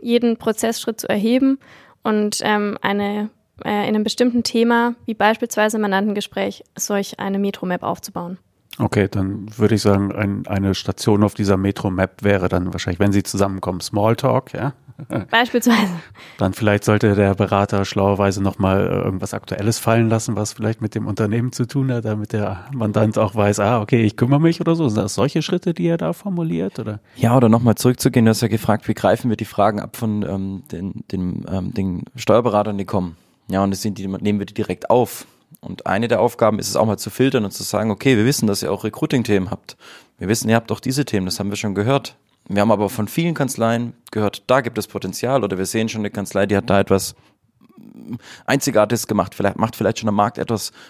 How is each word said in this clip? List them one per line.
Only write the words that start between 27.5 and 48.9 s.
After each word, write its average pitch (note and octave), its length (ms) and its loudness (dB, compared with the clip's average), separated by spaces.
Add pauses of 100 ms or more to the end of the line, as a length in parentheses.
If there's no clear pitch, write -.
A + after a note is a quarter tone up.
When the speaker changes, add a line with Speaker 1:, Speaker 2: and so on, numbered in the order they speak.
Speaker 3:
zurückzugehen, B2 500 4
du A2 40 8
hast A2 120 2
ja A#2 60 2
gefragt, G#2+ 400 0
wie A2 80 -2
greifen A#2 340 2
wir G#2+ 80 0
die G#2 80 -6
Fragen G#2 340 2
ab - 180 -12
von, G#2 260 -2
ähm, F#2+ 480 -6
den, F2 400 -8
den, F2+ 400 -4
ähm, F#2+ 220 -4
den F#2 300 -2 (120)
Steuerberatern, G#2 640 4
die G2 80 -6
kommen. F2+ 320 -4 (300)
Ja, F#2+ 160 2
und G2 80 2
das F#2+ 100 -6
sind G#2 160 -4
die, G2 100 -10
nehmen G2+ 320 -2
wir G2+ 60 -4
die - 80 -18
direkt - 360 -6
auf. - 360 -2 (360)
Und F#2+ 260 -14
eine G#2+ 200 -2
der A2 140 0
Aufgaben G#2+ 380 0
ist G2 100 -6
es G2+ 60 -6
auch A2 100 4
mal G#2+ 120 0
zu - 120 -10
filtern B2+ 340 0
und G2 80 -6
zu - 120 -12
sagen, G#2+ 280 -2
okay, B2+ 260 2
wir G#2 80 2
wissen, C3 220 0
dass G2+ 160 -2
ihr - 80 -4
auch G2+ 120 -4
Recruiting-Themen G#2+ 680 -2
habt. - 240 -12 (440)
Wir F2 100 -6
wissen, A2+ 180 0
ihr A2+ 80 4
habt A2+ 160 -2
auch - 80 -4
diese C3 260 -2
Themen, F#2+ 200 -2
das F2+ 140 -6
haben G2+ 100 -4
wir G2+ 80 -6
schon G2+ 180 -4
gehört. B2+ 400 0 (320)
Wir G2 140 0
haben A2 100 4
aber G#2 180 2
von G#2 180 -4
vielen E3 260 -2
Kanzleien A#2 600 -2 (180)
gehört, G#2+ 360 -2
da C3 140 4
gibt A2+ 160 -6
es G#2 100 -6
Potenzial A#2 560 -2
oder G2 140 -2
wir F#2+ 80 -2
sehen A2 240 -2
schon A2 120 -6
eine G#2 80 -6
Kanzlei, G2+ 380 -2
die G2+ 80 2
hat G2 140 0
da G2 100 4
etwas G2 360 0 (1300)
Einzigartiges A2+ 640 2